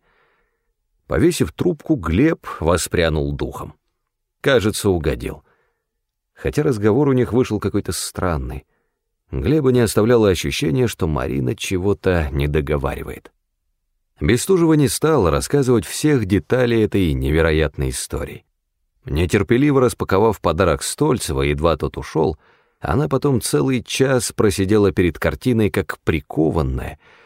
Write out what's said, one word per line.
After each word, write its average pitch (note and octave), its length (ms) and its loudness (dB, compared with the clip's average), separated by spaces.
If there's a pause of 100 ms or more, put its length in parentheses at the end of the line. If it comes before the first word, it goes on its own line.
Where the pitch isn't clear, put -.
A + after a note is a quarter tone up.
(1080)
Повесив - 440 0
трубку, E3 440 -2
Глеб A#2 500 0 (140)
воспрянул D#2+ 720 0
духом. - 420 -8 (680)
Кажется, A2 480 0
угодил. D#2 540 -2 (880)
Хотя - 280 -4
разговор B2 460 2
у C#3 60 4
них B2 200 0
вышел A2+ 260 0
какой-то G2 340 -4
странный. C#2 720 -6 (640)
Глеба C3 400 0
не B2 80 4
оставляло A2+ 500 4
ощущение, B2 580 0
что - 200 -4
Марина C2+ 480 -2
чего-то F2+ 760 0
недоговаривает. C#2+ 1000 -4 (880)
Бестужева D#3+ 540 2
не D3+ 140 4
стала C3 420 2
рассказывать A#2+ 560 2
всех C#3+ 400 0
деталей A2+ 580 2
этой F#2+ 300 2
невероятной D2+ 760 0
истории. - 560 -10 (600)
Нетерпеливо A#2 760 2
распаковав G#2+ 640 2
подарок E2 400 2
Стольцева, A2 640 -2
едва D2 340 0
тот C#2+ 200 -6
ушел, C3+ 400 -2 (420)
она C#3 280 -2
потом C3+ 340 0
целый C3+ 420 -2
час C3 480 -2
просидела G2+ 600 2
перед F2 280 0
картиной, G#2+ 500 0
как - 300 -6
прикованная, C#2+ 1000 -2 (260)